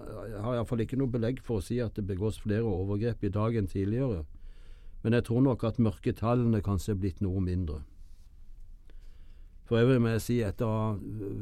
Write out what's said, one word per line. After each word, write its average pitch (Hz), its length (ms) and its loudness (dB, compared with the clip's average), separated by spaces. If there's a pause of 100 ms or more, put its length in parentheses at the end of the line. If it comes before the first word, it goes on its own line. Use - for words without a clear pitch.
(280)
jeg 101 160 -8
har 123 100 -2
i 117 60 0
hvert 110 100 -2
fall 117 140 0
ikke 120 160 -2
noe 135 100 2
belegg 117 320 0
for 110 200 -2
å - 20 -4
si 120 180 -2
at 110 140 -4
det 104 100 -2
begås 101 380 -2
flere 113 240 2
overgrep 101 560 0
i 101 100 2
dag 110 220 2
enn 101 160 0
tidligere, 101 540 0 (760)
men 117 120 6
jeg 117 140 4
tror 117 180 4
nok 120 160 2
at 113 160 0
mørketallene 117 840 2
kanskje 98 280 2
er 95 60 0
blitt 98 240 -2
noe 95 180 2
mindre. 90 380 0 (1800)
For 117 160 4
øvrig 123 240 6
må 113 140 2
jeg 104 100 -2
si, 120 160 2
etter 110 240 -2
å 110 100 0
ha 107 500 -4 (140)